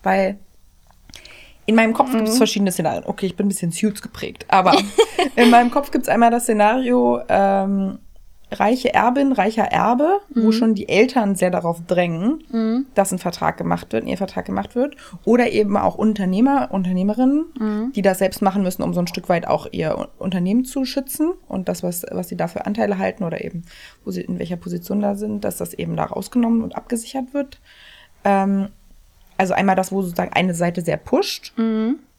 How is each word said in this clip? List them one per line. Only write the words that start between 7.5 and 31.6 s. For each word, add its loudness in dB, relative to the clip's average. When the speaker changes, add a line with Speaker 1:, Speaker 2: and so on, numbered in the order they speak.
Speaker 1:
reiche 0
Erbin, 2
reicher 2
Erbe, 2
wo 4
Speaker 2:
Mhm. 6
Speaker 1:
schon 2
die -6
Eltern 2
sehr 0
darauf -2
drängen, 0
Speaker 2:
Mhm. -2
Speaker 1:
dass 2
ein -4
Vertrag -2
gemacht -4
wird, -2
ein -8
Ehevertrag -6
gemacht -6
wird. -2
Oder 4
eben 2
auch 0
Unternehmer, 2
Unternehmerinnen, 0
Speaker 2:
Mhm. -4
Speaker 1:
die -2
das 2
selbst -2
machen 0
müssen, -2
um -2
so 0
ein -2
Stück -8
weit 0
auch -2
ihr -4
U-, -10
Unternehmen 0
zu -4
schützen -4
und -6
das, -4
was, -6
was -6
sie -8
da -2
für -8
Anteile -2
halten -4
oder -4
eben, -10
wo -6
sie -6
in -6
welcher -6
Position -6
da -2
sind, -6
dass -4
das -8
eben -6
da -2
rausgenommen 0
und -8
abgesichert -8
wird. -6
Ähm, 2
also 0
einmal 2
das, 0
wo -2
sozusagen -4
eine 2
Seite 0
sehr -2
pusht, -2
Speaker 2:
Mhm. 0